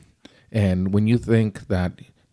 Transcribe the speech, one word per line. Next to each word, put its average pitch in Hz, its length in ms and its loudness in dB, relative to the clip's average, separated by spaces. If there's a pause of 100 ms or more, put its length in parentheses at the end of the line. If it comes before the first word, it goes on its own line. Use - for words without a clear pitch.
(500)
And 95 420 0
when 104 140 2
you 117 120 2
think 110 500 -2
that 90 320 -2 (320)